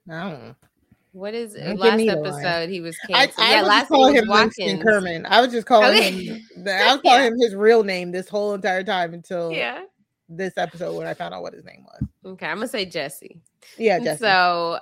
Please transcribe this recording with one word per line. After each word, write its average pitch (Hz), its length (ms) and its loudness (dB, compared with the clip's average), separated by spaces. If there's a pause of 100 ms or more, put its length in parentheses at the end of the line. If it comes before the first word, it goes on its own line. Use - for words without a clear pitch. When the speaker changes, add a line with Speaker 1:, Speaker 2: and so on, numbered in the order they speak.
(120)
Speaker 1:
I 165 180 -10
don't 131 140 -14
know. 113 120 -20 (580)
Speaker 2:
What 196 200 -12
is 226 220 -10
it? - 80 -16
Speaker 1:
Don't - 120 -6
give 185 100 -6
Speaker 2:
Last 214 120 4
Speaker 1:
me 220 120 2
the 190 80 0
line. 151 80 -4 (200)
Speaker 2:
episode, 170 240 -4
he 180 120 -8
was 165 140 -10 (100)
Speaker 1:
I, - 20 -16 (200)
Speaker 2:
canceled. 220 200 0
Speaker 1:
I - 40 2
Speaker 2:
Yeah, 214 100 4
Speaker 1:
would 190 60 2
Speaker 2:
last 208 140 6
Speaker 1:
just - 80 -4
call 269 220 6
Speaker 2:
name - 20 4
was 247 80 4
Speaker 1:
him 214 80 0
Winston 214 380 2
Speaker 2:
Watkins. 190 160 -4
Speaker 1:
Kerman. 185 440 0
I 214 140 6
was 254 100 2
just 233 140 -6
calling 240 320 6
Speaker 2:
Okay. 190 140 2
Speaker 1:
him, 185 300 -10 (260)
I 202 260 2
was 277 80 -2
calling - 20 -20
Speaker 2:
<laughs> - 20 4 (180)
Yeah. 247 60 2
Speaker 1:
him 233 100 -4
his 220 160 0
real 220 280 4
name 180 280 -4
this 185 180 -8
whole 208 240 -4
entire 190 300 -2
time 175 320 -4
until 170 360 -8
Speaker 2:
Yeah. 269 340 -8 (420)
Speaker 1:
this 175 300 -8
episode 165 380 -6
when 165 120 -8
I 170 80 -8
found - 180 -10
out 180 80 -14
what - 120 -14
his - 120 -20
name - 200 -20
was. - 180 -10 (300)
Speaker 2:
Okay, 180 120 -14
I'm 160 120 -6
gonna 233 100 -6
say 208 180 -6
Jesse. 165 560 -12 (380)
Speaker 1:
Yeah, 214 160 2
Speaker 2:
And 240 100 -2
Speaker 1:
Jesse. 156 140 -4
Speaker 2:
so, 180 600 2